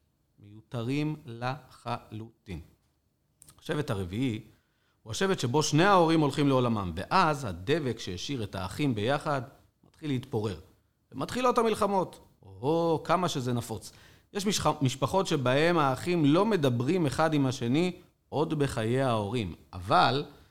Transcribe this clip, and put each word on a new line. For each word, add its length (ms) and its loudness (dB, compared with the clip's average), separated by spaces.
מיותרים 800 -6
לחלוטין. 1300 -10
השבט 320 -4
הרביעי 500 -2
הוא 40 -14
השבט 300 0
שבו 220 0
שני 220 4
ההורים 360 6
הולכים 280 2
לעולמם, 460 2
ואז 500 0
הדבק 540 -4
שהשאיר 460 -8
את 100 -10
האחים 400 -4
ביחד 480 -2
מתחיל 260 -10
להתפורר. 460 -4
ומתחילות 460 0
המלחמות. 640 0
או, 640 -2
כמה 240 0
שזה 240 -4
נפוץ. 400 -8
יש 140 -6
משח-, 360 0
משפחות 440 0
שבהם 520 2
האחים 460 2
לא 220 6
מדברים 600 2
אחד 280 2
עם 120 4
השני 460 0
עוד 300 -2
בחיי 440 0
ההורים. 520 -2
אבל 520 2